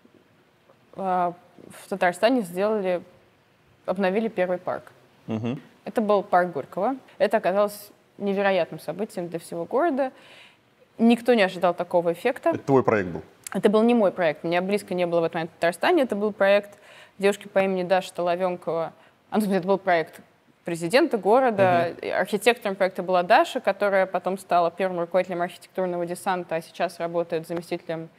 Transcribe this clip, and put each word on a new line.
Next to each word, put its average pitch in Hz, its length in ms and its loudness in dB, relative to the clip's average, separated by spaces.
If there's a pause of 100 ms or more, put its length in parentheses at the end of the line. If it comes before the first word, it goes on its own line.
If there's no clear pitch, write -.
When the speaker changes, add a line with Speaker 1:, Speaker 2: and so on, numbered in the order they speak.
(960)
Speaker 1:
а, 180 360 -2 (380)
в - 180 -20
Татарстане 208 540 2
сделали, 185 600 -2 (840)
обновили 190 420 0
первый 180 300 -2
парк. - 340 -8 (340)
Speaker 2:
Мгм. 117 340 -4 (240)
Speaker 1:
Это - 160 -6
был 208 220 2
парк 180 300 0
Горького. 185 440 -4 (220)
Это 214 180 2
оказалось 208 540 -2 (280)
невероятным 190 600 0
событием 180 480 -8
для 175 100 -8
всего 170 260 -10
города. 262 480 -2 (840)
Никто 233 380 4
не 220 80 4
ожидал 175 320 0
такого 175 380 0
эффекта. 254 380 -2
Speaker 2:
Это - 80 0
твой 135 260 4
проект 98 260 2
был? 82 120 -10 (300)
Speaker 1:
Это 202 160 2
был 214 140 4
не 240 120 4
мой 202 180 4
проект. 160 320 -2
Меня 175 180 0
близко 202 320 -4
не 180 120 0
было 170 140 0
в 165 40 2
этот 165 100 -2
момент 165 160 -6
в - 40 -20
Татарстане. 254 500 2
Это 233 100 -4
был 202 180 -2
проект 202 460 2 (400)
девушки 202 300 0
по - 120 -2
имени 190 220 0
Даша 180 320 0
Толовенкова. 175 800 -4 (380)
А, - 40 -4
ну, 214 60 0
в - 40 2
смысле, 196 140 0
это 170 80 -6
был 196 120 2
проект 170 420 0 (440)
президента 180 540 0
города. 190 720 4
Speaker 2:
Мгм. - 120 -14
Speaker 1:
И - 80 -6
архитектором 202 640 0
проекта 185 260 -2
была 180 220 2
Даша, 254 360 2
которая 196 460 0
потом 190 320 -4
стала 175 320 0
первым 185 300 -4
руководителем 180 420 -2
архитектурного 175 640 -6
десанта, 180 500 -4
а 165 60 -6
сейчас 180 380 -8
работает 170 480 -4
заместителем 170 600 -8 (100)